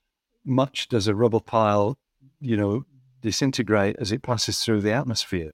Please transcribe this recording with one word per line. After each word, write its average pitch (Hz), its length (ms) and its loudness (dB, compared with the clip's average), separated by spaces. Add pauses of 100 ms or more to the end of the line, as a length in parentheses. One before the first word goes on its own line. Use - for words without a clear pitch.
(440)
much 131 440 -2
does 107 180 0
a 104 80 2
rubble 110 260 2
pile, 104 580 2 (420)
you 120 160 0
know, 104 280 0 (360)
disintegrate 107 760 0
as 101 120 -6
it 123 120 -2
passes 110 380 -4
through 107 200 2
the 107 120 0
atmosphere. 107 600 -4